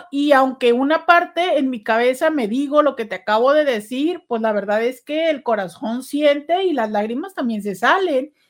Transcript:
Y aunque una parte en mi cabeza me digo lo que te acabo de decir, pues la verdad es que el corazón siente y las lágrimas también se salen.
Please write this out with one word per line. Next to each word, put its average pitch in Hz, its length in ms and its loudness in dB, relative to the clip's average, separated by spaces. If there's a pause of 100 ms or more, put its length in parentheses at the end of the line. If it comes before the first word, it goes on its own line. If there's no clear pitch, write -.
(100)
Y 285 220 2
aunque 262 400 4
una 277 340 0
parte 349 520 4
en 269 120 0
mi 233 120 -8
cabeza 247 480 0
me 277 160 -2
digo 277 360 0
lo 277 120 2
que 233 100 -6
te 214 120 -10
acabo 226 360 2
de 302 120 4
decir, 262 640 -4
pues 226 140 -4
la 220 100 0
verdad 208 300 0
es 262 200 -4
que 311 260 -2
el 294 140 -2
corazón 220 600 -4
siente 294 640 0
y 359 80 0
las 226 180 -2
lágrimas 233 440 -4
también 233 280 -4
se 202 120 -6
salen. 294 580 0 (180)